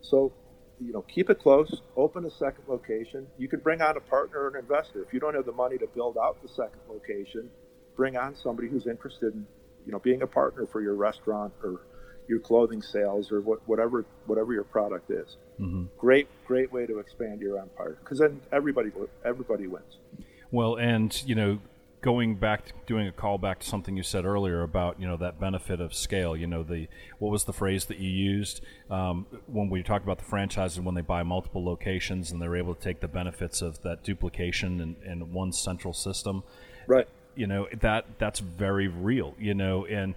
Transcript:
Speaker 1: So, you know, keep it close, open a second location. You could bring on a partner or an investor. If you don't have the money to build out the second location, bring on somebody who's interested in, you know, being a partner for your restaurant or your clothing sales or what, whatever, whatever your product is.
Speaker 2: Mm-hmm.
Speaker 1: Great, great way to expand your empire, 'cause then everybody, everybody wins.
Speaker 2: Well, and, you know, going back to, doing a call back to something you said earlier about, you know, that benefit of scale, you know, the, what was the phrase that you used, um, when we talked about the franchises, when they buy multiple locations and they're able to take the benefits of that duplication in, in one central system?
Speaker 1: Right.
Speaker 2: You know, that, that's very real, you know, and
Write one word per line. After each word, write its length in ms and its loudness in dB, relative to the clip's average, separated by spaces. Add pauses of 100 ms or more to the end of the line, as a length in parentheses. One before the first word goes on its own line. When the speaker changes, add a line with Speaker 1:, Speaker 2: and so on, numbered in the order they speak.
Speaker 1:
So, 300 4 (520)
you 80 -8
know, 100 -6
keep 280 0
it 80 6
close, 420 8 (160)
open 300 2
a 40 -6
second 380 -4
location. 580 -6 (120)
You 100 -6
could 140 -4
bring 180 2
on 160 2
a 40 -6
partner 400 0
or 80 0
an 80 -6
investor. 460 -2
If 120 -12
you 60 0
don't 140 0
have 120 0
the 60 -6
money 260 0
to 80 -2
build 320 -2
out 240 0
the 60 -18
second 320 -6 (100)
location, 580 -8 (480)
bring 220 2
on 160 -4
somebody 340 -4
who's 180 -2
interested 460 -4
in, 140 -8 (400)
you 60 -10
know, 60 -4
being 220 4
a 60 0
partner 400 2
for 160 -4
your 120 0
restaurant 680 0
or 240 -6 (420)
your 100 2
clothing 420 6
sales 520 0
or 80 2
what, 280 2
whatever, 380 2 (200)
whatever 260 2
your 120 0
product 460 -2
is. 260 -6 (240)
Speaker 2:
Mm-hmm. 240 -4 (140)
Speaker 1:
Great, 300 8 (180)
great 260 2
way 140 -2
to 140 -4
expand 400 -8
your 180 -2
empire, 460 -10
'cause 140 -6
then 220 6 (120)
everybody, 380 2 (340)
everybody 420 -2
wins. 320 -12 (520)
Speaker 2:
Well, 260 4
and, 500 2
you 80 2
know, 240 4 (420)
going 360 4
back 300 2
to, 60 -18 (140)
doing 220 2
a 40 -6
call 260 0
back 220 0
to 60 -10
something 300 -4
you 80 -4
said 200 -2
earlier 380 2
about, 380 -2
you 60 -4
know, 100 -2
that 240 -4
benefit 400 -2
of 140 -6
scale, 420 0
you 100 -2
know, 160 -2
the, 260 -6 (300)
what 120 0
was 140 2
the 80 -4
phrase 340 0
that 120 -8
you 100 -2
used, 520 0 (280)
um, 380 -2 (200)
when 220 0
we 140 0
talked 220 0
about 140 -2
the 60 -12
franchises, 560 -2
when 140 -2
they 60 -2
buy 240 0
multiple 400 -4
locations 680 -2
and 100 -6
they're 160 -2
able 180 -2
to 60 -14
take 200 -4
the 80 -4
benefits 540 -4
of 200 -6
that 220 -6
duplication 760 -2
in, 240 -6
in 280 -8
one 200 -2
central 400 -4
system? 520 -4 (420)
Speaker 1:
Right. 220 4 (260)
Speaker 2:
You 120 -2
know, 200 0 (140)
that, 240 4 (140)
that's 220 0
very 480 0
real, 500 0
you 160 0
know, 320 2
and 300 -2